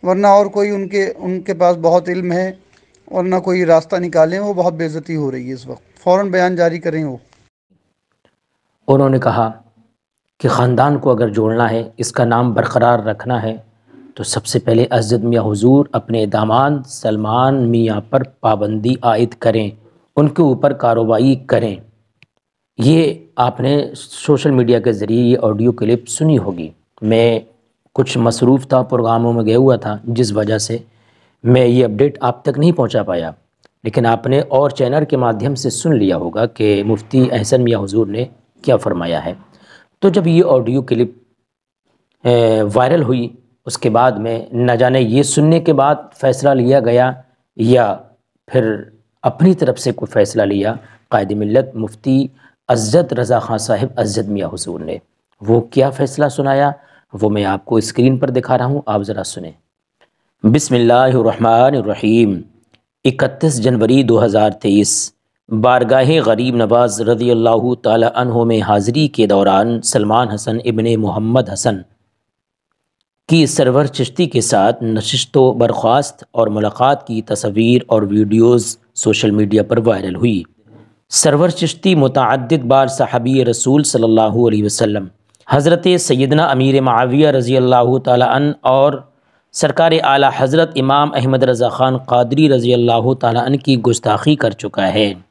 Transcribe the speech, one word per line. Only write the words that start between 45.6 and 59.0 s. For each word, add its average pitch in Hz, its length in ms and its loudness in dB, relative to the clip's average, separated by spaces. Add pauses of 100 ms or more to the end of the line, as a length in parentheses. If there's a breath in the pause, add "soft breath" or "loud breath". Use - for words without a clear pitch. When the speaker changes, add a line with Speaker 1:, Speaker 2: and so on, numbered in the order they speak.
Speaker 2:
के 165 140 0
बाद 139 400 0
फ़ैसला 135 400 0
लिया 131 260 2
गया 123 340 0 (420)
या 117 360 2 (540)
फिर 110 440 -4 (320)
अपनी 165 320 2
तरफ 127 220 -2
से 131 160 -4
कोई - 160 -8
फ़ैसला 107 360 0
लिया, 101 320 -2 (340 soft breath)
कायद 101 220 0
मिल्लत 107 440 0
मुफ्ती 131 520 -2 (400 soft breath)
अजद 123 440 0
रज़ा 123 260 0
ख़ान 110 200 -6
साहिब 110 400 -4
अजद 107 300 -4
मियाँ 95 200 -4
हुजूर 85 320 -10
ने 80 180 -10 (420)
वो 113 180 2 (140)
क्या 135 180 2
फ़ैसला 139 380 -2
सुनाया, 139 440 0 (400 soft breath)
वो 104 160 -2
मैं 104 160 -2
आपको 98 360 -2
स्क्रीन 127 360 0
पर 131 120 -2
दिखा 127 260 -2
रहा 123 120 -2
हूँ, 143 200 -4
आप 104 160 -2